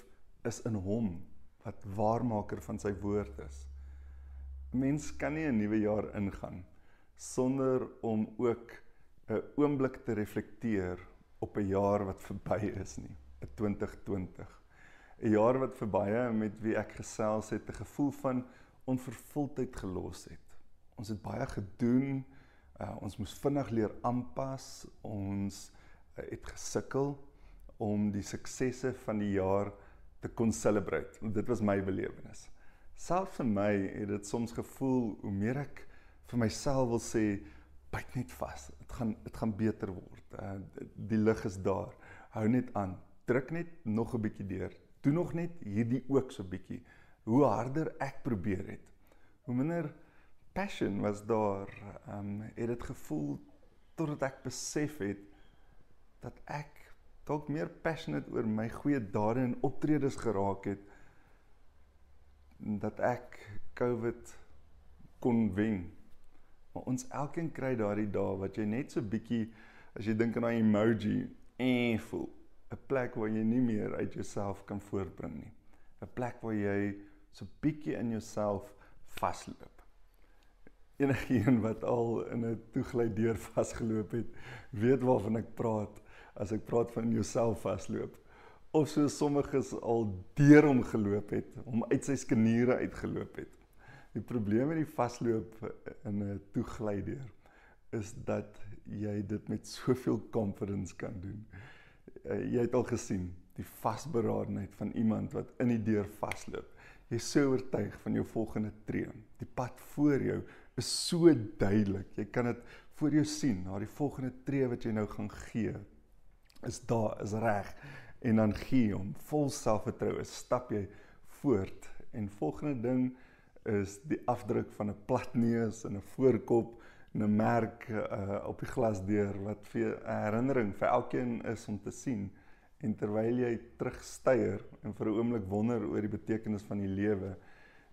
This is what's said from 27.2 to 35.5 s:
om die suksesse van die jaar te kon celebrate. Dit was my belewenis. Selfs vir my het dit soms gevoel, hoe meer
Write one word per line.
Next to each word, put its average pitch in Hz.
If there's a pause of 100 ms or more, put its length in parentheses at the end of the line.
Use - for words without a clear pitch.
om 104
die 101
suksesse 127 (120)
van 107
die 104
jaar 98 (500)
te -
kon 113
celebrate. 92 (160)
Dit 107
was 110
my 101
belewenis. - (520)
Selfs 185
vir 135
my 104
het 98
dit 101
soms 117
gevoel, 127
hoe 104
meer 120